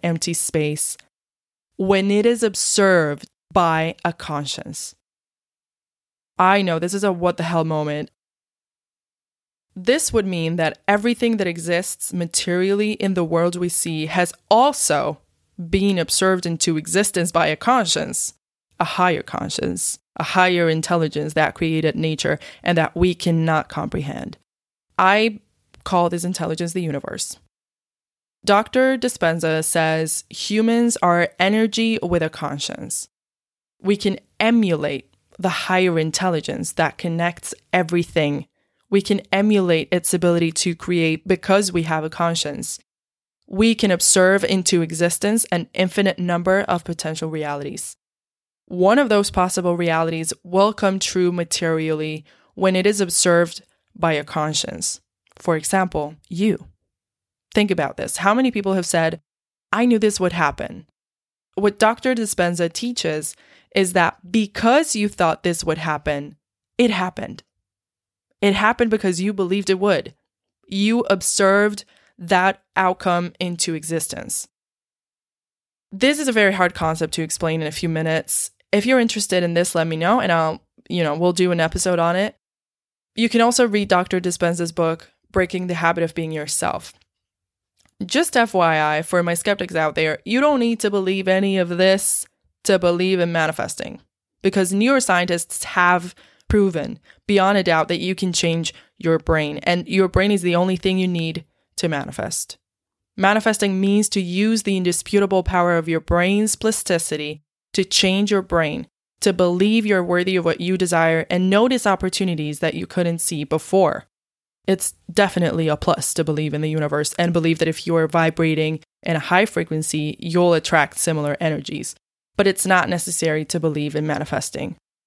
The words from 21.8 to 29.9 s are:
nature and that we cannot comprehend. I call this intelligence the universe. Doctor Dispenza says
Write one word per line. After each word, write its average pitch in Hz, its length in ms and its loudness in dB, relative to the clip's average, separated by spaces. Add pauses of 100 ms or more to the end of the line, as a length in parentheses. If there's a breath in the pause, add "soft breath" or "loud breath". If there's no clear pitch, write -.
nature 156 420 -2 (240 loud breath)
and 170 160 0
that 160 160 -2
we 180 180 2
cannot 160 560 0
comprehend. - 720 -8 (580)
I 208 440 2 (420)
call 175 260 2
this 170 160 -4
intelligence 170 480 -4
the 185 80 -4
universe. - 580 -6 (1040)
Doctor 254 540 2
Dispenza 165 680 -2
says 160 680 -2